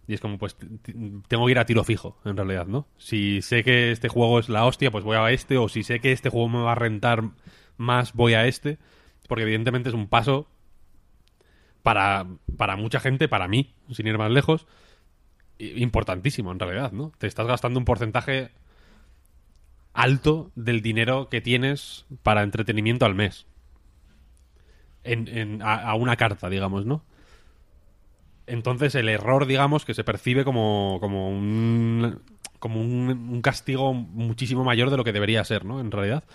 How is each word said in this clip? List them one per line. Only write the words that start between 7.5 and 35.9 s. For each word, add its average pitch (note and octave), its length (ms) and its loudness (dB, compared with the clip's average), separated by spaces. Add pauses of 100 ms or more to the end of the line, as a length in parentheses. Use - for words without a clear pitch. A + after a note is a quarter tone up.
más, B2 340 0
voy A#2 220 4
a A2+ 120 6
este, C#3+ 340 -4 (500)
porque A2+ 140 -2
evidentemente A#2 440 0
es A#2+ 80 -2
un G#2+ 140 -4
paso C3+ 400 0 (1300)
para, G2 440 2 (300)
para G2 180 -2
mucha A2+ 240 -2
gente, C3+ 300 0
para F#2+ 180 0
mí, B2 260 0 (200)
sin A2+ 120 -8
ir A2 120 0
más G#2+ 120 0
lejos, C#3+ 380 2 (920)
i-, G#2+ 240 -8
importantísimo, G#2 720 -2
en F2+ 80 -8
realidad, F#2+ 320 -4
¿no? C#3 260 -10
Te A2 100 -6
estás A2 200 -4
gastando B2 320 0
un B2 60 -2
porcentaje A#2+ 680 -2 (1400)
alto C#3+ 600 2
del A#2 260 0
dinero A#2 480 0
que A#2+ 100 -2
tienes B2 640 -2 (180)
para G#2 200 4
entretenimiento A2 600 0
al G2 100 2
mes. G2 300 -2 (1600)
En, A#2 240 -2
en, G#2+ 320 -6
a, G#2+ 140 2
a A2+ 200 0
una A#2+ 220 2
carta, G#2 320 0
digamos, G2 360 -2
¿no? D3 200 -4 (1400)
Entonces B2 500 -2
el A#2 120 0
error, A2+ 380 2
digamos, C#3 400 2
que A2+ 80 -6
se A2 100 -4
percibe B2 400 2
como, G#2 560 2
como G2 300 -2
un, A2+ 920 0 (380)
como A2 220 -4
un, B2 280 0
un A#2+ 320 -4
castigo C3+ 520 0
muchísimo A#2+ 720 -2
mayor B2 240 2
de C3+ 80 2
lo B2 80 -2
que A2 80 -2
debería G#2 320 0
ser, G2+ 180 -2
¿no? A#2+ 160 -8
En A2+ 120 -6